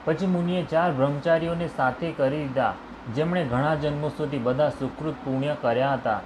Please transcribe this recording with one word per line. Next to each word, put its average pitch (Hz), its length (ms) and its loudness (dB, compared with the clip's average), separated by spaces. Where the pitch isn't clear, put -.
પછી 160 220 2
મુનિએ 175 380 2
ચાર 165 280 2
બ્રહ્મચારીઓને 165 840 2
સાથે 143 360 0
કરી 143 240 0
દીધા, 127 380 0
જેમણે 165 300 0
ઘણા 135 300 2
જન્મો 147 340 -2
સુધી 143 300 -4
બધા 131 300 2
સુકૃત 139 460 -4
પુણ્ય 139 460 -2
કર્યા 131 320 2
હતા. 117 340 0